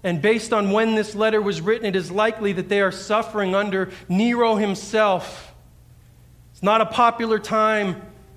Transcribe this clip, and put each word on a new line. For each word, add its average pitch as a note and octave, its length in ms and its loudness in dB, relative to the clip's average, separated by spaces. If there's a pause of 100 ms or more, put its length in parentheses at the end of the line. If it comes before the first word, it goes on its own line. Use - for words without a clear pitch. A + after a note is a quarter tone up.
and E3+ 160 -2
based A3 300 0
on G3+ 200 2
when A3 240 2
this G#3+ 200 -2
letter G#3+ 260 2
was G3 200 -2
written, A3+ 240 0
it G3 100 -2
is F3 160 -4
likely G#3+ 420 0
that F3+ 140 -6
they G3+ 140 2
are F#3+ 100 2
suffering G#3 640 -2
under F#3+ 340 -2 (200)
Nero A3+ 460 2
himself. G3+ 960 -2 (1000)
It's - 100 -16
not G#3+ 200 2
a G#3+ 40 2
popular A3+ 540 0
time G#3+ 600 0 (360)